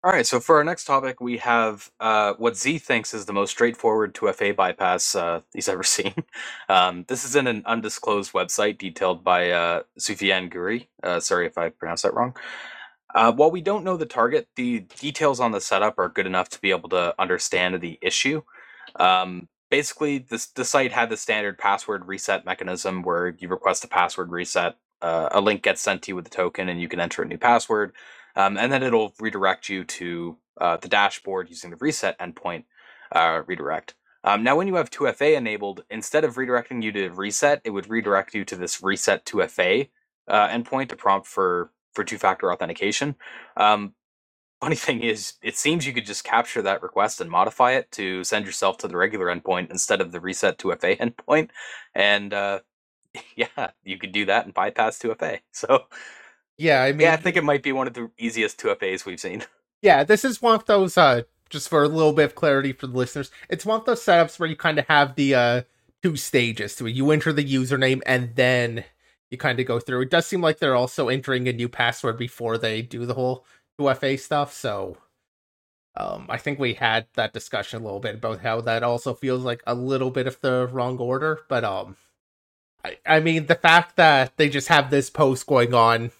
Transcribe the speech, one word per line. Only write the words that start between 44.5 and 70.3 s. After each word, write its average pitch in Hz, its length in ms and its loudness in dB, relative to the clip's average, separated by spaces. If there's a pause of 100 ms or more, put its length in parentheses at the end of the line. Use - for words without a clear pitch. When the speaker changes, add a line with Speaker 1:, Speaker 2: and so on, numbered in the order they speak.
Speaker 1:
funny 151 140 -2
thing 117 260 -4
is, 107 400 -4
it - 160 -6
seems 156 280 0
you 135 60 -6
could 117 140 -6
just 104 180 -10
capture 117 380 -2
that 98 200 -2
request - 380 -2
and 85 100 -8
modify 104 420 4
it 131 200 -2
to 92 320 -6
send 104 220 -2
yourself 95 320 0
to 101 100 -8
the 87 80 -6
regular 92 300 0
endpoint 90 440 -2
instead 92 300 0
of 87 100 -2
the 87 100 -10
reset 92 360 -2
two 92 160 -4
F - 120 -4
A - 120 2
<laughs> - 60 -6 (240)
endpoint. 156 240 2 (440)
And, 101 380 2
uh, 101 280 -2 (380)
<laughs> - 380 -20
yeah, 113 360 -6 (120)
you 92 140 -10
could 92 140 -12
do 104 120 0
that 98 220 2
and 98 80 -18
bypass 107 440 0
two 113 140 -4
F - 80 -8
A. - 260 -6
<laughs> - 60 -20
So, - 320 2 (760)
Speaker 2:
Yeah, 147 240 4
I 139 100 2
mean, 147 80 -2
Speaker 1:
yeah, 165 140 8
I - 20 2
think 175 200 -2
it 165 80 2
might 143 180 2
be 139 100 -2
one 131 140 0
of 117 80 -8
the 117 240 -10
easiest 113 400 -2
two 107 120 -2
F 98 120 -2
As 95 220 -4
we've 90 140 -10
seen. 95 300 -8
<laughs> - 40 -20 (280)
Speaker 2:
Yeah, 156 240 6
this 208 200 4
is 254 160 -2
one 226 140 6
of 214 120 -2
those, 196 300 4
uh, 135 260 6 (280)
just - 180 -10
for 156 140 4
a 147 60 4
little 156 240 4
bit 151 140 4
of - 100 -6
clarity 139 360 2
for 135 140 -10
the 127 100 -6
listeners, 127 360 -4 (160)
it's 180 180 -6
one 220 140 0
of 220 40 -18
those 233 160 0
setups 170 380 4
where 165 100 -2
you 156 60 -4
kinda 156 320 0
have 143 300 4
the, 139 180 4
uh, 123 280 4 (420)
two 170 100 2
stages 117 600 -2
to 120 100 -8
it. 113 80 -4
You 135 160 2
enter 151 220 2
the 147 120 0
username 131 600 2
and 123 300 0
then 123 480 2 (440)
you 127 100 -12
kinda 127 260 -2
go 117 160 -2
through. 127 220 -2
It 131 80 -4
does 170 140 4
seem 185 160 -4